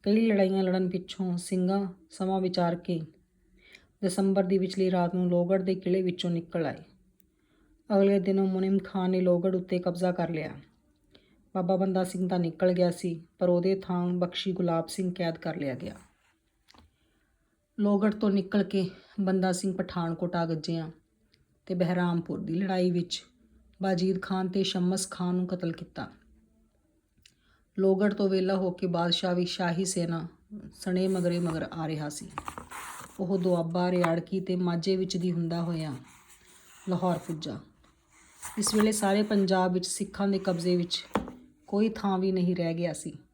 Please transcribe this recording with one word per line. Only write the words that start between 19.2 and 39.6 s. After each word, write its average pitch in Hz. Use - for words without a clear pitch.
ਬੰਦਾ 185
ਸਿੰਘ 180
ਪਠਾਨਕੋਟ 175
ਆ 170
ਗੱਜਿਆ 165
ਤੇ 190
ਬਹਿਰਾਮਪੁਰ 175
ਦੀ 160
ਲੜਾਈ 185
ਵਿੱਚ 175
ਬਾਜੀਦ 185
ਖਾਨ 185
ਤੇ 190
ਸ਼ਮਸ 185
ਖਾਨ 180
ਨੂੰ 180
ਕਤਲ 175
ਕੀਤਾ। -
ਲੋਹਗੜ੍ਹ 190
ਤੋਂ 202
ਵਿਹਲਾ 190
ਹੋ 185
ਕੇ 185
ਬਾਦਸ਼ਾਹ 175
ਵੀ 180
ਸ਼ਾਹੀ 175
ਸੈਨਾ 170
ਸਣੇ 185
ਮਗਰੇ 175
ਮਗਰ 160
ਆ 160
ਰਿਹਾ 151
ਸੀ। -
ਉਹ 185
ਦੁਆਬਾ, 175
ਰਿਆੜਕੀ 175
ਤੇ 185
ਮਾਝੇ 180
ਵਿੱਚ 185
ਦੀ 175
ਹੁੰਦਾ 170
ਹੋਇਆ 160
ਲਾਹੌਰ 180
ਪੁੱਜਾ। 156
ਇਸ 208
ਵੇਲੇ 214
ਸਾਰੇ 208
ਪੰਜਾਬ 190